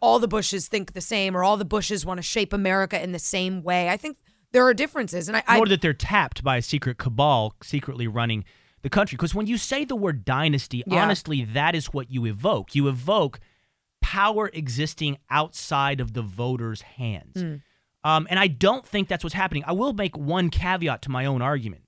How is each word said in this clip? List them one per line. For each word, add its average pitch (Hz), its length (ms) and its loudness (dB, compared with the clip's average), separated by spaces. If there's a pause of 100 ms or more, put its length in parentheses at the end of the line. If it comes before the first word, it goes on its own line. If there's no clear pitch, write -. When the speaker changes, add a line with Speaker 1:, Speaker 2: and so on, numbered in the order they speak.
Speaker 1:
all 233 180 6
the 226 80 2
Bushes 196 400 -2
think 202 240 -4
the 185 100 -10
same 196 360 -2
or 180 60 0
all 202 120 4
the 190 100 -2
Bushes 196 400 -2
wanna 180 160 -6
shape 202 300 -2
America 190 500 0
in 180 120 -6
the 175 60 -4
same 185 440 -2
way. 175 260 2
I 180 80 2
think 302 200 -10 (340)
there 254 140 8
are 254 80 8
differences. 208 540 -4
And 214 80 -2
I, 220 120 0
I 233 100 8
Speaker 2:
More 226 100 6
that 190 140 4
they're 160 120 4
tapped - 480 0
by 131 160 2
a 120 40 0
secret 127 360 -2
cabal 120 640 2
secretly 131 460 -4
running 110 380 0 (380)
the 139 60 -4
country. 196 280 2
'Cause 175 180 -2
when 208 120 -2
you 233 100 0
say 269 260 -2
the 262 140 -4
word 165 260 -2
dynasty, 135 640 0
Speaker 1:
Yeah. 185 160 4
Speaker 2:
honestly, 156 400 0
that 143 320 0
is 151 120 -2
what 131 220 -6
you 127 160 -2
evoke. 110 480 -2
You 139 140 4
evoke 139 540 0 (600)
power 208 520 2
existing 147 640 -4 (120)
outside 139 680 0
of 117 140 -4
the 120 80 -4
voter's 113 640 -4
hands. - 520 -8
Speaker 1:
Mm. 160 260 -6 (440)
Speaker 2:
Um, 156 240 2
and 185 100 0
I 196 80 4
don't 190 400 2
think 202 220 -2
that's 180 160 -4
what's 160 80 -8
happening. 170 340 -2
I 165 60 -2
will 240 180 0
make 202 240 -4
one 165 340 0
caveat 170 520 -2
to - 100 -10
my 127 140 -2
own 135 160 0
argument, 123 460 -4